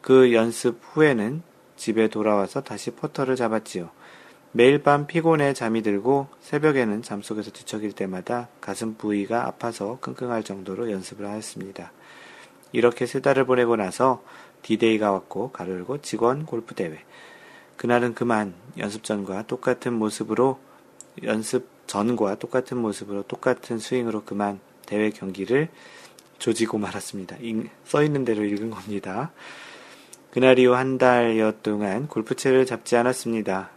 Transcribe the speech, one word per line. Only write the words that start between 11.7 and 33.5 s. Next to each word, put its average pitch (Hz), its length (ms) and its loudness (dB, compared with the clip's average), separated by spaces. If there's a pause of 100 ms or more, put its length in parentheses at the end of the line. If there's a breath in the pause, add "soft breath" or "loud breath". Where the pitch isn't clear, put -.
이렇게 120 320 2
세 131 160 -4
달을 135 240 2
보내고 123 320 2
나서 123 440 0 (400 loud breath)
디데이가 110 500 2
왔고, 98 400 -4
가로 92 220 -10
열고, 110 280 -8
직원 123 440 -2
골프 117 300 -10
대회. 80 280 -8 (760 loud breath)
그날은 120 360 0
그만 107 400 -2 (240)
연습 107 260 -8
전과 101 440 -6
똑같은 123 460 -2
모습으로, 110 680 0 (640 loud breath)
연습 110 440 -2 (200)
전과 107 480 0
똑같은 127 420 -4
모습으로, 101 460 -6
똑같은 - 560 -4
스윙으로 113 460 -4
그만 101 340 -4 (260)
대회 107 240 0
경기를 101 600 -2 (680 loud breath)
조지고 113 380 0
말았습니다. 98 600 -8
읽-, 113 300 -6 (160)
써 147 180 2
있는 143 220 0
대로 107 180 0
읽은 104 260 -2
겁니다. 104 640 -8 (1000 loud breath)
그날 127 280 6
이후 127 140 8
한 131 240 2
달여 117 560 4 (100)
동안 104 440 -2
골프채를 131 580 2
잡지 120 320 0
않았습니다. 113 800 0